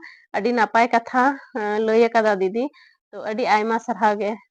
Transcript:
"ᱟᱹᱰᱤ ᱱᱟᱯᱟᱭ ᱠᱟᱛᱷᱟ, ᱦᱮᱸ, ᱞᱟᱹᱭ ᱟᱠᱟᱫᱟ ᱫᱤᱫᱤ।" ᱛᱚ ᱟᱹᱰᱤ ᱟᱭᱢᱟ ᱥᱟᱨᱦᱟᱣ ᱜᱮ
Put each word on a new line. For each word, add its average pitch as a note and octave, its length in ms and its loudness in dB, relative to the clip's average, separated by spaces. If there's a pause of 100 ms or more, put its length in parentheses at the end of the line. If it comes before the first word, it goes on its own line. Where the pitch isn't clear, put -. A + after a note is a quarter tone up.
(280)
"ᱟᱹᱰᱤ G#3 240 -2
ᱱᱟᱯᱟᱭ A3+ 360 2
ᱠᱟᱛᱷᱟ, A#3+ 360 0 (240)
ᱦᱮᱸ, G#3 340 -4
ᱞᱟᱹᱭ A3 200 4
ᱟᱠᱟᱫᱟ A3+ 320 2
ᱫᱤᱫᱤ।" F#3+ 300 -2 (480)
ᱛᱚ G#3 80 -18
ᱟᱹᱰᱤ A3 260 -6
ᱟᱭᱢᱟ G#3+ 320 0
ᱥᱟᱨᱦᱟᱣ G#3+ 380 -2
ᱜᱮ G#3 140 -4 (200)